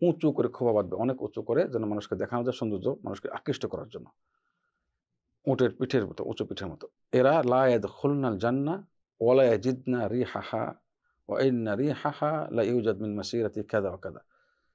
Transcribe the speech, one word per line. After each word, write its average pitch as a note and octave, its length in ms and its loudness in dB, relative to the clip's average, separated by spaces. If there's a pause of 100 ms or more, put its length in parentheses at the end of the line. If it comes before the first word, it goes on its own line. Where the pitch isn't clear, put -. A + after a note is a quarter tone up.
উঁচু E3 300 4
করে A#2+ 160 0
খোপা A#2+ 240 0
বাঁধবে, F#2 240 0
অনেক B2+ 260 -2
উঁচু G#2+ 200 -6
করে, B2+ 260 0
যেন A2+ 160 -4
মানুষকে G#2 320 -4
দেখানো A#2+ 280 -2
যায় B2 120 -2
সৌন্দর্য, G#2+ 320 -2 (160)
মানুষকে G2 240 -6
আকৃষ্ট - 380 -4
করার - 220 -8
জন্য, - 220 -16 (1400)
উটের B2 300 4
পিঠের B2 300 0
মতো, - 180 -8
উঁচু G#2+ 220 -4
পিঠের G2 220 -8
মতো। D2 200 -12 (240)
এরা C#3 300 4
লা B2+ 260 4
ইয়াদখুলনাল B2 680 0
জান্নাহ C#3 440 -2 (380)
ওয়া A#2+ 140 6
লা C3+ 100 8
ইয়াজিদনা B2 640 2
রিহাহা A2+ 680 -4 (540)
ওয়া G#2+ 120 -2
ইন্না A#2 360 2
রিহাহা D3+ 760 -2
লা A#2 120 0
ইউজাদ A2 380 2
মিন G#2 160 -4
মাসিরাতি G#2 460 -4
কাযা G2+ 260 -2
ওয়া F2 100 -8
কাযা। - 220 -12 (540)